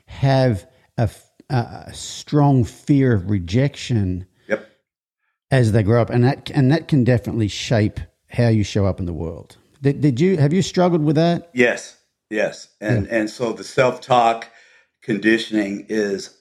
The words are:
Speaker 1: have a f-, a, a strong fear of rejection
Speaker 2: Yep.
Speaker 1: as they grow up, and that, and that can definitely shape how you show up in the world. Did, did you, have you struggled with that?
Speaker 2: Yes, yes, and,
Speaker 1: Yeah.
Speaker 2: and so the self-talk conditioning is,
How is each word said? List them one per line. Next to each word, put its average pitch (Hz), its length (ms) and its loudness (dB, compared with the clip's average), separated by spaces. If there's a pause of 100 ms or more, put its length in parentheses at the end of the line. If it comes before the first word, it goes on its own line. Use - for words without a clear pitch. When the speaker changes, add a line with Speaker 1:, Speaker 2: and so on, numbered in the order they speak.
Speaker 1:
have 131 600 0 (320)
a 127 40 -2
f-, - 300 -4 (180)
a, 139 60 -2 (320)
a - 60 -18
strong 143 680 0
fear 135 500 0
of 92 160 -2
rejection 98 960 -2 (220)
Speaker 2:
Yep. - 200 -4 (840)
Speaker 1:
as 123 220 4
they 113 100 2
grow 117 180 2
up, 113 80 -2
and 120 140 2
that, - 300 -2
and 135 180 4
that 165 160 0
can 135 160 2
definitely 113 440 0
shape 107 520 -2 (300)
how 120 180 0
you 110 160 2
show 98 220 0
up 92 140 -2
in 92 60 -6
the 87 80 -6
world. 82 440 -10 (240)
Did, 139 200 0
did 135 180 2
you, 185 180 2
have 143 160 2
you 190 80 2
struggled 175 420 0
with 147 140 2
that? 170 360 0
Speaker 2:
Yes, 123 440 0 (320)
yes, 104 400 -4 (120)
and, 104 240 0
Speaker 1:
Yeah. 113 140 -6
Speaker 2:
and 107 100 -2
so 113 240 -6
the 95 100 -14
self-talk 120 840 0 (540)
conditioning 107 880 -2
is, 101 520 -4